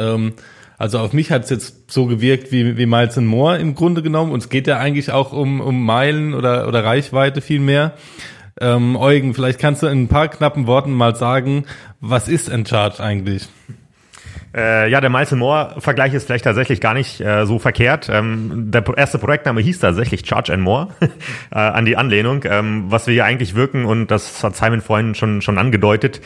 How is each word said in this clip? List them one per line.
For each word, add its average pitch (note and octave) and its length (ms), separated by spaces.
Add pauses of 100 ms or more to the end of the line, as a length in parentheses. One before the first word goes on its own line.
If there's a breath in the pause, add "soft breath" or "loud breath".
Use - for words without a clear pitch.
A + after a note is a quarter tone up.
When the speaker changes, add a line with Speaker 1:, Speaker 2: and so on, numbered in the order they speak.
Speaker 1:
ähm, A2 320 (460 loud breath)
also A2 180
auf A2 160
mich D3+ 180
hat's B2 200
jetzt - 400
so B2+ 160
gewirkt B2 440
wie, A#2+ 260
wie A#2+ 100
Miles A#2 320
and A#2 80
More D3 320
im D#3 160
Grunde E3+ 260
genommen. D#3 300
Und B2+ 80
es - 100
geht C3+ 160
ja C3+ 140
eigentlich C#3+ 320
auch C3+ 220
um, C#3 280
um B2+ 240
Meilen D3 480
oder, B2 340
oder A#2 160
Reichweite C3+ 580
viel D3 180
mehr. C#3+ 340 (640 loud breath)
Ähm, A#2+ 360
Eugen, C3+ 400
vielleicht B2+ 240
kannst D3 240
du D#3 40
in C#3 140
ein A#2+ 60
paar D3+ 220
knappen D3 360
Worten C3+ 260
mal A#2+ 240
sagen, C3 500 (360 loud breath)
was B2 260
ist D#3+ 220
Encharge G#2+ 540
eigentlich? G2+ 440 (1080 loud breath)
Speaker 2:
Äh, A2+ 340
ja, C3 100
der C3 120
Miles C3+ 200
and B2+ 100
More-Vergleich C#3 720
ist B2+ 100
vielleicht B2 200
tatsächlich B2 360
gar A2+ 140
nicht, - 260
äh, G#2 240
so G#2+ 140
verkehrt. B2+ 520
Ähm, A2 600
der A#2 100
pro-, G#2+ 120
erste C#3 260
Projektname C3 420
hieß F3 160
tatsächlich G2 480
Charge A2 280
and F#2 100
More, B2 240 (120)
<laughs> - 520
äh, G#2+ 80
an G#2+ 260
die A2 120
Anlehnung. A#2+ 480
Ähm, G#2+ 420
was A2+ 180
wir A#2+ 80
hier A#2 120
eigentlich A2+ 280
wirken, B2+ 320
und A2 240
das - 340
hat G#2 120
Simon A2+ 260
vorhin A2 320
schon, G#2 300
schon G2+ 160
angedeutet, G#2 680